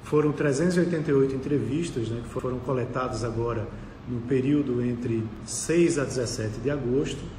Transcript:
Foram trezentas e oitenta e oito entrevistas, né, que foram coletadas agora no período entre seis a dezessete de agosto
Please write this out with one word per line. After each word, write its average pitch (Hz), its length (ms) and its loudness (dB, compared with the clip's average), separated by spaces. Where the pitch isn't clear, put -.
Foram 151 280 4
trezentas 147 460 2
e - 20 4
oitenta 165 320 2
e - 20 4
oito 135 220 6
entrevistas, 131 720 0
né, 113 160 -4
que - 60 -10
foram 127 300 -4
coletadas 120 640 -2
agora 113 420 -2
no 123 140 -4
período 131 600 2
entre 120 400 0
seis 160 540 2
a 135 60 0
dezessete 110 560 -4
de 127 80 0
agosto 139 520 0